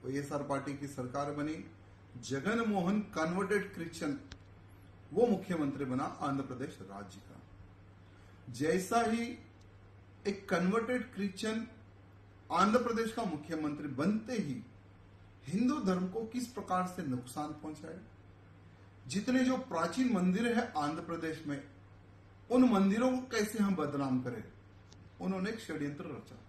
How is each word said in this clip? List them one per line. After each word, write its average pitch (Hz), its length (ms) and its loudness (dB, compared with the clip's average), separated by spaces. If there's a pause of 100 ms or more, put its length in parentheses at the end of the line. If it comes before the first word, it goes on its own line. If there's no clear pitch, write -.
वाईएसआर 139 460 -4
पार्टी 135 280 -2
की 139 160 -8
सरकार 135 320 -4 (120)
बनी, 156 180 -4 (720)
जगन 190 420 2
मोहन 190 260 2 (200)
converted 190 560 0
क्रिश्चियन 165 400 -4 (1040)
वो 240 160 8
मुख्यमंत्री 143 580 -2
बना 131 160 0 (200)
आंध्र 135 220 -2
प्रदेश 127 300 -8 (140)
राज्य 98 340 -14
का। - 100 -18 (1200)
जैसा 185 400 4 (100)
ही 233 100 0 (1080)
एक - 80 -6 (140)
converted 220 500 2 (100)
क्रिश्चियन 214 460 -2 (920)
आंध्र 196 340 6
प्रदेश 226 320 0
का 233 80 -2
मुख्यमंत्री 151 640 -4 (100)
बनते 214 360 2 (120)
ही 135 80 -4 (920)
हिंदू 240 300 2 (100)
धर्म 185 160 2 (120)
को 226 60 -2 (120)
किस 247 140 -4 (100)
प्रकार 185 260 0 (120)
से 185 80 -6 (100)
नुकसान 151 380 -6 (100)
पहुंचाए, 156 340 -10 (1160)
जितने 247 360 2
जो 262 60 4 (160)
प्राचीन 180 460 2
मंदिर 185 280 4 (120)
है - 80 4 (180)
आंध्र 160 240 -2
प्रदेश 160 320 -4 (100)
में, 139 120 -4 (920)
उन 254 180 10
मंदिरों 202 400 6
को 254 80 0 (140)
कैसे 214 320 0
हम 196 120 4
बदनाम 139 480 0
करें, 113 180 -6 (760)
उन्होंने 185 320 0
एक 226 160 -8
षड्यंत्र 143 360 -4 (120)
रचा। 107 220 -16 (100)